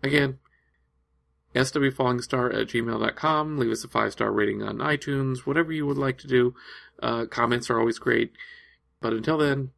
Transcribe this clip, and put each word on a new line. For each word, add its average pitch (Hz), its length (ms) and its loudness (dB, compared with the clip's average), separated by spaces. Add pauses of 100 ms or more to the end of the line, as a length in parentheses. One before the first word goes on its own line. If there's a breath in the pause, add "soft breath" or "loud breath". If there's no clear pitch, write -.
Again, 139 380 2 (1120)
S 131 180 2
W 139 200 2
falling 123 300 0
star 123 300 0
at 113 180 -2
gmail 113 300 -2
dot 113 160 0
com, 151 440 0
leave 117 120 2
us 113 120 -4
a 123 40 -14
five-star 110 440 0
rating 104 320 0
on 107 160 -6
iTunes, 135 680 -2
whatever 160 260 0
you 156 140 -4
would 143 120 -2
like 135 200 -2
to 143 100 -20
do. 123 280 4 (440 loud breath)
Uh, 117 260 -2
comments 120 440 0
are 117 100 2
always 117 200 2
great. 117 320 2 (680 loud breath)
But 113 120 0
until 113 240 0
then 139 400 2